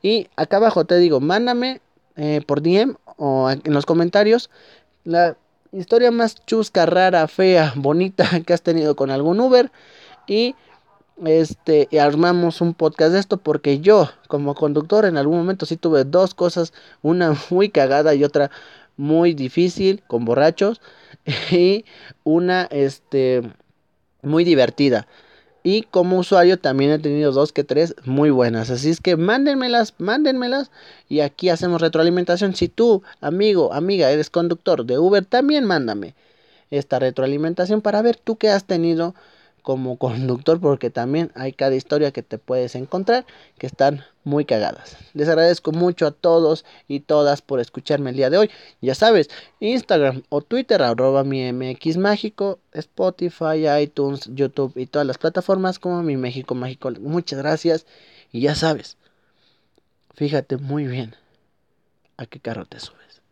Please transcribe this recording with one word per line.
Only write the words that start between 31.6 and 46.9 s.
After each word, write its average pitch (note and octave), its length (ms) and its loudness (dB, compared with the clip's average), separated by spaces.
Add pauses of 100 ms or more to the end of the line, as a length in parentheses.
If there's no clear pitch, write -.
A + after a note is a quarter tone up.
retroalimentación. F3 760 0
Si F3 140 -2
tú, A3 340 2 (180)
amigo, E3+ 520 0
amiga, E3+ 380 0
eres D3+ 200 0
conductor E3+ 560 -2
de B2+ 120 -2
Uber, F#3+ 260 2
también C#4 400 0
mándame A#2 500 -4 (560)
esta C#3 280 -4
retroalimentación D3+ 840 -2
para G#3 200 0
ver A#3 140 0
tú A3+ 200 -6
qué G#3+ 140 0
has G3 140 0
tenido E3+ 500 -2 (540)
como C3 300 -6
conductor, B2+ 600 -2
porque C#3+ 280 -2
también C3+ 460 -4
hay C3 180 -10
cada C3+ 220 -2
historia C#3+ 360 -2
que B2+ 120 -12
te - 160 -12
puedes B2+ 360 -6
encontrar F#3+ 520 -4 (320)
que - 80 -12
están C#3 360 0 (220)
muy D3 220 -2
cagadas. - 500 -4 (160)
Les D3 160 -4
agradezco E3 440 2
mucho F3 340 0
a D3 40 0
todos E3 540 0 (220)
y C#3 140 -8